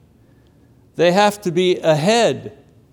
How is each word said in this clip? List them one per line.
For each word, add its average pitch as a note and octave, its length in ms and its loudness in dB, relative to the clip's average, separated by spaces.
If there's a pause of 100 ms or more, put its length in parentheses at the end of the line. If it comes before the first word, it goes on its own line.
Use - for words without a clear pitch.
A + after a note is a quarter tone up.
(960)
They E3+ 160 2
have G#3 300 0
to F3+ 100 -6
be F3+ 280 0
ahead D#3 760 0 (360)